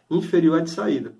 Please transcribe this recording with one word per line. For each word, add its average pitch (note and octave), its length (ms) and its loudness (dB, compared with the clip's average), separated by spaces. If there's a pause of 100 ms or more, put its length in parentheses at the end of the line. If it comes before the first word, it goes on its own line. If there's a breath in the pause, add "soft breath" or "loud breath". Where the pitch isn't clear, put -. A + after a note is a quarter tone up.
(120 soft breath)
inferior E3 480 2
à - 20 -2
de E3 80 -6
saída. - 500 -4